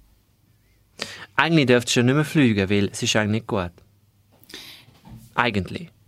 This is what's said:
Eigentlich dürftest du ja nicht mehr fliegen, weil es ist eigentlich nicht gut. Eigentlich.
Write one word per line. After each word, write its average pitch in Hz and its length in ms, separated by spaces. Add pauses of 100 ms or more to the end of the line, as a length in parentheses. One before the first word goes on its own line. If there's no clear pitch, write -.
(1400)
Eigentlich 151 300
dürftest 123 280
du 131 60
ja 120 40
nicht 127 100
mehr 151 100
fliegen, 110 440
weil 101 200
es - 120
ist 117 140
eigentlich 107 160 (100)
nicht - 60
gut. 90 240 (1600)
Eigentlich. 117 560 (180)